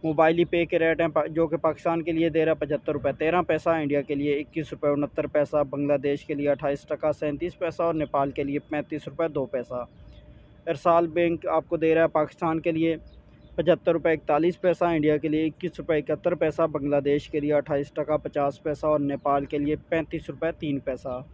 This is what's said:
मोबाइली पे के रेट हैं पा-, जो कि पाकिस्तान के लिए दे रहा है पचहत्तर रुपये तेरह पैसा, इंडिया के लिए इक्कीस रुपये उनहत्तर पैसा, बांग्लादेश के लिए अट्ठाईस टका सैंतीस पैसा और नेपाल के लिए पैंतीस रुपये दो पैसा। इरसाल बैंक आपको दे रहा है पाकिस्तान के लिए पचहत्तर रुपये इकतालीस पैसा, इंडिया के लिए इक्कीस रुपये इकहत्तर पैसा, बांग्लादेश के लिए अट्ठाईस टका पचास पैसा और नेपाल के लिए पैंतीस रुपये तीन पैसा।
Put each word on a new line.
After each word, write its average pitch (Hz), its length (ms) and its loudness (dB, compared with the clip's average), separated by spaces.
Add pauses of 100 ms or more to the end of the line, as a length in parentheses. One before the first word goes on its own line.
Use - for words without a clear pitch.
मोबाइली 160 420 4
पे 170 220 2
के 170 120 0
रेट 165 220 2
हैं 165 100 2
पा-, 151 160 0
जो 165 200 0
कि 165 100 -2
पाकिस्तान 165 440 0
के 165 120 -4
लिए 160 180 2
दे 160 140 2
रहा 160 100 2
है 143 60 -6
पचहत्तर 147 320 -4
रुपये 139 220 -2
तेरह 165 280 0
पैसा, 165 360 0
इंडिया 143 240 0
के 147 120 -4
लिए 143 200 0
इक्कीस 151 380 -6
रुपये 147 200 -2
उनहत्तर 147 340 -2
पैसा, 147 380 0
बांग्लादेश 143 580 -2
के 156 120 -6
लिए 143 140 -2
अट्ठाईस 143 420 -2
टका 151 220 -2
सैंतीस 151 420 -4
पैसा 165 300 -4
और 170 100 2
नेपाल 143 380 -2
के 143 120 -4
लिए 139 140 -4 (120)
पैंतीस 151 380 -6
रुपये 165 200 -2
दो 143 180 -2
पैसा। 123 400 -6 (800)
इरसाल 170 420 4
बैंक 170 400 0
आपको 160 280 0
दे 160 180 4
रहा 165 100 6
है 156 60 2
पाकिस्तान 160 480 -2
के 165 140 0
लिए 160 240 0 (640)
पचहत्तर 165 340 4
रुपये 160 220 2
इकतालीस 156 420 2
पैसा, 175 360 2
इंडिया 151 260 2
के 156 100 -2
लिए 156 180 0
इक्कीस 156 320 -6
रुपये 156 200 0
इकहत्तर 156 360 -2
पैसा, 160 320 0
बांग्लादेश 143 640 0
के 156 120 -2
लिए 147 120 0
अट्ठाईस 143 440 0
टका 151 220 -2
पचास 143 460 -4
पैसा 151 240 -2
और 151 120 2
नेपाल 139 460 0
के 147 120 -4
लिए 147 180 0 (140)
पैंतीस 160 400 -4
रुपये 160 220 -4
तीन 143 280 -4
पैसा। 127 400 -8 (140)